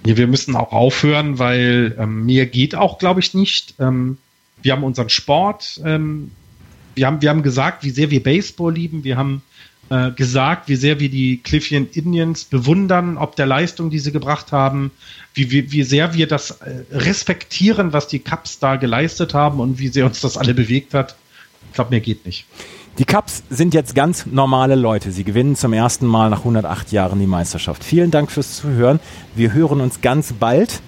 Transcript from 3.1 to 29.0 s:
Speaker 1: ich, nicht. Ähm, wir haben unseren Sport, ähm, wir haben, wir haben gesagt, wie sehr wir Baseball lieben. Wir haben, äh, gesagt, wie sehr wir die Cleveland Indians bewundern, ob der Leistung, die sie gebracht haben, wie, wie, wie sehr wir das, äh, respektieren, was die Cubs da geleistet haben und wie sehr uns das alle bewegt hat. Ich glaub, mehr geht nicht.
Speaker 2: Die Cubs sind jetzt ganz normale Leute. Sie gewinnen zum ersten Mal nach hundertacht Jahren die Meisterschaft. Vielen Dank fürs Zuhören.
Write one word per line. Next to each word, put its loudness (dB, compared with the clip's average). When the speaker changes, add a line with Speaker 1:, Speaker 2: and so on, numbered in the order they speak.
Speaker 1:
ich, -2
nicht. -2
Ähm, 0
wir 2
haben -2
unseren -2
Sport, -2
ähm, -4
wir 2
haben, 0
wir 4
haben 2
gesagt, 0
wie -2
sehr 0
wir 2
Baseball 0
lieben. -6
Wir -2
haben, -2
äh, 0
gesagt, 0
wie 0
sehr 0
wir 0
die 0
Cleveland -2
Indians -2
bewundern, 0
ob -6
der 0
Leistung, -2
die -4
sie -4
gebracht -4
haben, 0
wie, -2
wie, 0
wie 2
sehr 2
wir 2
das, -4
äh, -16
respektieren, 0
was -2
die -6
Cubs -10
da 2
geleistet -2
haben 2
und -2
wie -4
sehr 2
uns -2
das -4
alle 2
bewegt 0
hat. -2
Ich -20
glaub, -2
mehr 2
geht -6
nicht. -12
Speaker 2:
Die 2
Cubs -2
sind 0
jetzt 0
ganz 0
normale 2
Leute. 2
Sie -6
gewinnen 2
zum 0
ersten 0
Mal 4
nach -2
hundertacht -2
Jahren 0
die 2
Meisterschaft. -4
Vielen 4
Dank 0
fürs -4
Zuhören. 2